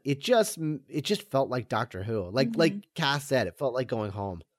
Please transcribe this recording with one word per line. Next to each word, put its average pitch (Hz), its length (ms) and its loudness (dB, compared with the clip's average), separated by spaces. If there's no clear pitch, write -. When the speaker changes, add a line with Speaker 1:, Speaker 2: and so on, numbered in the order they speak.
Speaker 1:
it 139 160 0
just, 220 400 4
m-, 156 280 -2
it 151 180 -4
just - 240 -2
felt 135 200 2
like 120 200 -4
Doctor 107 340 -2
Who. 104 280 -2
Like, 131 180 2
Speaker 2:
Mm-hmm. 226 100 0
Speaker 1:
like 165 140 4
Cass 143 320 0
said, 127 200 2
it 87 100 -8
felt 131 180 0
like 127 120 0
going 107 240 -2
home. 95 300 -6